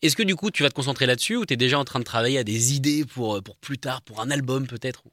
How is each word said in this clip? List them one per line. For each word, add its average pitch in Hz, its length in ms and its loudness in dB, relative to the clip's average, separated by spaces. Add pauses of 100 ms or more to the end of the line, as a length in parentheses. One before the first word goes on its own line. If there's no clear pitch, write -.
est-ce 156 140 4
que 226 80 2
du 190 120 2
coup, 202 160 -4
tu - 100 -2
vas 143 80 6
te - 60 -10
concentrer 135 320 0
là-dessus 127 300 2
ou 220 80 -2
t'es 131 120 0
déjà 127 220 4
en 139 40 2
train 123 160 -4
de 117 40 -2
travailler 120 340 2
à 123 60 0
des 113 320 0
idées 147 300 2
pour, 110 320 -4
euh, 98 40 -6
pour - 160 -18
plus - 220 -8
tard, 131 220 -6
pour 110 200 -10
un 123 80 -4
album 135 380 -2
peut-être ? 123 460 -8